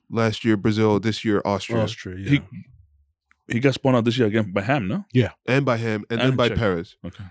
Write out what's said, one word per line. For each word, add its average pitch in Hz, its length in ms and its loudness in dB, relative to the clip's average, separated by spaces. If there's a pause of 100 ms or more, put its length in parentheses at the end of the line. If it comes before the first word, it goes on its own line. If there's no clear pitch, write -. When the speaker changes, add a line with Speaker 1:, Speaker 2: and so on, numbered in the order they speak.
Speaker 1:
Last 113 360 0
year, 110 120 6
Brazil. 107 440 2
This 110 240 -2
year, 104 180 2
Austria. 101 380 -2
Speaker 2:
Austria, 104 380 -6
yeah. 101 100 -8
Speaker 3:
He, 139 120 4 (1080)
he 120 80 0
got 131 140 2
spun 131 220 0
out 117 100 2
this 120 100 2
year 123 120 2
again 104 240 0
by 98 100 -2
Ham, 113 260 -2
no? 101 240 -6
Speaker 2:
Yeah. 113 200 4 (160)
Speaker 1:
And 135 180 2
by 120 120 0
Ham, 110 340 -4
and 117 100 -2
Speaker 3:
And 131 100 2
Speaker 1:
then 127 60 0
by 120 120 2
Speaker 3:
Checo. 104 80 -2
Speaker 1:
Perez. 92 460 -2
Speaker 3:
Okay. 90 280 -14